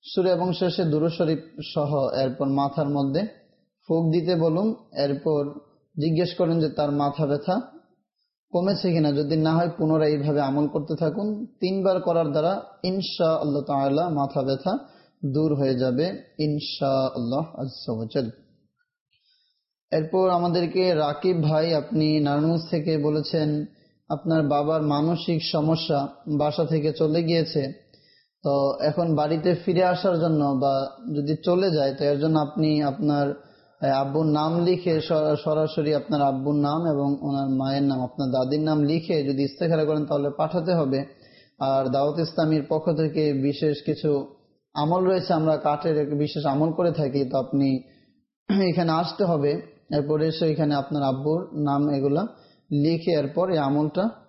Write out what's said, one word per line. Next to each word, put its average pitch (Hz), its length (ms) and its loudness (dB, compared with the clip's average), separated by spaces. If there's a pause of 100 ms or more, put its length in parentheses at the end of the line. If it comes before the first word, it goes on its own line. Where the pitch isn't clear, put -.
(140)
শুরু 185 140 0
এবং 180 240 0
শেষে 180 320 -2
দুরূদ 156 280 0
শরীফ 160 260 0 (360)
সহ 143 360 0
এরপর 135 360 -2
মাথার 139 420 0
মধ্যে 139 320 0 (680)
ফুঁক 165 240 2
দিতে 170 220 2
বলুন। 170 400 0 (240)
এরপর 143 500 0 (520)
জিজ্ঞেস 165 340 0
করেন 165 260 2
যে 156 80 2
তার 147 220 -2
মাথা 143 360 0
ব্যথা 147 340 -2 (920)
কমেছে 185 400 0
কিনা, 151 200 2
যদি 147 240 0
না 160 200 2
হয় 170 120 2 (100)
পুনরায় 156 320 2
এইভাবে 147 300 0
আমল 143 280 0
করতে 151 280 -4
থাকুন। 208 500 -4 (140)
তিনবার 185 400 0
করার 165 280 0
দ্বারা 156 340 0 (200)
ইনশাআল্লাহ 160 800 -2
তাআলা 139 460 0
মাথা 139 340 -2
ব্যথা 135 360 -2 (560)
দূর 151 200 2
হয়ে 135 200 2
যাবে 131 480 0 (160)
ইনশাআল্লাহ 139 1200 -2
আজ্জা 131 320 -8
ওয়া 113 220 -4
জাল। 123 160 -2 (1600)
এরপর 180 380 2
আমাদেরকে 175 640 2
রাকিব 156 480 0
ভাই, 156 320 2
আপনি 151 460 2
নারায়ণগঞ্জ 151 500 0
থেকে 160 280 0
বলেছেন, 151 680 0 (420)
আপনার 156 340 0
বাবার 147 400 2
মানসিক 156 600 0
সমস্যা, 156 680 0 (200)
বাসা 151 360 0
থেকে 151 280 0
চলে 156 300 2
গিয়েছে, 160 680 -2 (540)
তো 139 380 0
এখন 160 340 0
বাড়িতে 156 400 0
ফিরে 180 300 0
আসার 180 360 2
জন্য 156 240 2
বা 135 520 0 (200)
যদি 147 280 -2
চলে 185 260 2
যায় 139 240 2
তো 147 100 -4
এর 143 160 2
জন্য 160 180 2
আপনি 151 440 0
আপনার, 143 480 0
আহ, - 580 -8
আব্বুর 139 380 0
নাম 160 380 2
লিখে 175 360 2
সরা-, 151 360 2
সরাসরি 156 580 0
আপনার 143 280 0
আব্বুর 139 320 0
নাম 147 320 0
এবং 143 340 0
ওনার 139 280 -2
মায়ের 135 340 0
নাম, 135 180 0
আপনার 127 280 -4
দাদির 131 320 0
নাম 156 220 2
লিখে 160 420 0
যদি 135 180 0
ইস্তেখারা 156 420 0
করেন 151 220 0
তাহলে 143 240 0
পাঠাতে 165 440 -2
হবে। 139 300 0 (540)
আর 135 300 0
দাওয়াত 143 300 0
ইসলামীর 156 500 0
পক্ষ 156 280 0
থেকে 156 360 0
বিশেষ 143 520 0
কিছু 147 520 -2 (380)
আমল 165 300 0
রয়েছে, 185 300 2
আমরা 156 220 2
কাঠের 147 420 0
এক 147 200 -2
বিশেষ 147 280 -2
আমল 151 260 2
করে 175 200 0
থাকি, 139 320 0
তো 131 140 -2
আপনি 135 440 0 (840)
এখানে 165 240 2
আসতে 170 320 0
হবে। 147 540 0 (140)
এরপর 151 280 0
এসে 160 260 0
এখানে 147 280 2
আপনার 139 280 -2
আব্বুর 143 460 0 (140)
নাম 143 280 2
এগুলা 143 360 0 (440)
লিখে 160 400 0
এরপর 160 400 0
এই 170 80 2
আমলটা 151 520 0 (180)